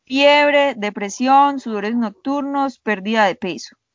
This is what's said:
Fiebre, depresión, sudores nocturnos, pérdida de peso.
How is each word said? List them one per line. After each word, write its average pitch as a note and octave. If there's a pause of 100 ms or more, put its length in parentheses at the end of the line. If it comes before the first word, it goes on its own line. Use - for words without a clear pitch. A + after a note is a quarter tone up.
Fiebre, C#4+
depresión, B3
sudores A3
nocturnos, C#4
pérdida G#3+
de F3+
peso. E3+ (200)